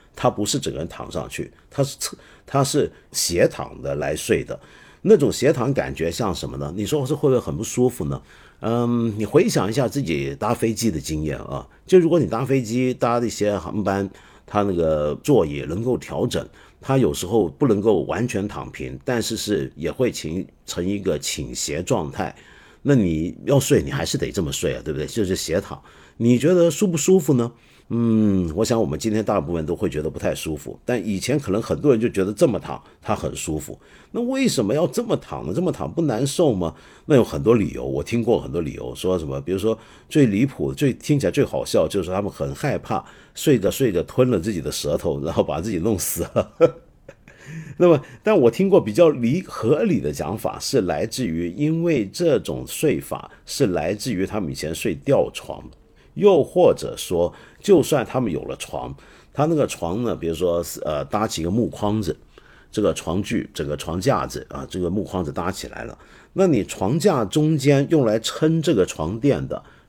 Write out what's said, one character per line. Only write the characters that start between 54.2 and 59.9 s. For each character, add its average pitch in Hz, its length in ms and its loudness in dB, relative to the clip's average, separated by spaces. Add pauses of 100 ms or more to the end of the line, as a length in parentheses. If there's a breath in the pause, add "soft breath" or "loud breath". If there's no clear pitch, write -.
他 101 160 -4
们 76 100 -4
以 - 20 -6
前 78 220 -6
睡 - 180 -4
吊 98 400 2
床， - 300 -12 (520 soft breath)
又 170 280 6
或 165 300 6
者 - 240 -6
说， 87 340 0 (280 loud breath)
就 180 240 6
算 135 200 2
他 127 160 -4
们 117 120 -2
有 71 100 -4
了 64 160 -10
床， - 360 -8 (380 loud breath)
他 147 140 0
那 165 80 2
个 139 140 2
床 90 360 -4